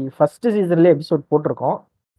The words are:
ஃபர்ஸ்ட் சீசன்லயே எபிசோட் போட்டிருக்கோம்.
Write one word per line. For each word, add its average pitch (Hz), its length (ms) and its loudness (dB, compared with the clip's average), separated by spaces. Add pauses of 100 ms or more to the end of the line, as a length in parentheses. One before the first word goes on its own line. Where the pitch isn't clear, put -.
(180)
ஃபர்ஸ்ட் 151 300 0
சீசன்லயே 175 520 2
எபிசோட் 156 220 -4 (100)
போட்டிருக்கோம். 147 520 -2 (360)